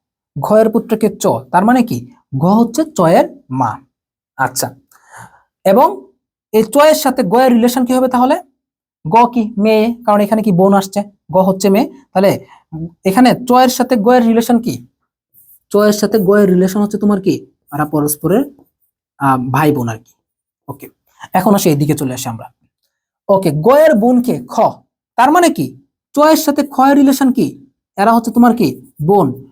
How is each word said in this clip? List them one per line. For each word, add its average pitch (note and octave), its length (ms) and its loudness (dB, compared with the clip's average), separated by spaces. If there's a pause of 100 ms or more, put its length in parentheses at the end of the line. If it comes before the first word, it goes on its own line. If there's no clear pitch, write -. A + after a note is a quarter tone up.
(360)
ঘ C#3+ 120 -8 (120)
এর A3+ 140 2
পুত্রকে A3 340 -2 (140)
চ, - 20 -6 (280)
তার F3+ 160 0
মানে B3+ 120 2 (100)
কি? B2 80 -6 (440)
ঘ - 20 0 (160)
হচ্ছে A#3 220 -2 (140)
চ - 40 -2 (160)
এর C#4 100 2 (340)
মা। A#2 100 -2 (680)
আচ্ছা, C3 300 -4 (960)
এবং A3 240 2 (640)
এই A3 120 2 (100)
চ - 20 0 (140)
এর D4 140 2
সাথে C4 160 -2 (120)
গ - 20 0 (100)
এর C4 120 2
রিলেশন A#3+ 300 0
কি B3 100 -4
হবে B3+ 180 0
তাহলে? B3+ 220 2 (680)
গ D#3+ 120 0 (180)
কি? A#3 80 -2 (220)
মেয়ে, A3 200 2 (200)
কারণ G#3 220 2
এখানে A3 200 -2
কি? G#3+ 140 2
বোন F#3+ 200 4
আসছে, G3 200 -8 (340)
গ - 20 0 (120)
হচ্ছে F#3+ 260 -2
মেয়ে। B3 120 0 (260)
তাহলে F#3+ 180 2 (760)
এখানে A#3+ 220 4 (180)
চ - 20 -8 (140)
এর B3+ 140 0
সাথে B3+ 160 -2 (120)
গ - 100 4
এর B3 140 2
রিলেশন A3+ 340 0
কি? E3 100 -6 (1000)
চ - 20 -6 (140)
এর G#3 120 2
সাথে G#3 160 -2 (120)
গ - 20 2 (100)
এর G3+ 140 4
রিলেশন F#3 300 0
হচ্ছে G#3 200 -6
তোমার G#3 220 0
কি? D#3+ 80 0 (400)
এরা D3 200 -4
পরস্পরের, D3+ 480 -2 (800)
আহ, C3+ 180 0 (160)
ভাই D3+ 220 0
বোন A#2+ 160 -6
আর G#2+ 120 -12
কি। - 80 -20 (560)
ওকে, - 180 -18 (520)
এখন F#3 200 0
আসে F#3+ 140 -2
এইদিকে D3 280 -2
চলে C3 140 -6
আসি A#2+ 140 -10
আমরা। A2+ 180 -12 (840)
ওকে, F#3+ 220 0 (160)
গ - 20 4 (160)
এর D#4+ 80 4 (100)
বোনকে B3 320 0 (180)
খ, - 20 -14 (640)
তার B3 160 4
মানে F4 220 2
কি? C#3 100 -4 (480)
চ - 20 -4 (160)
এর D4+ 140 2
সাথে C#4+ 160 -2 (120)
খ - 20 -4 (120)
এর C#4 120 4
রিলেশন C4+ 360 2
কি? F#3 100 0 (520)
এরা G#3 180 2
হচ্ছে A#3 200 -2
তোমার A#3 240 4
কি? E3 80 2 (400)
বোন। F#3+ 180 2 (260)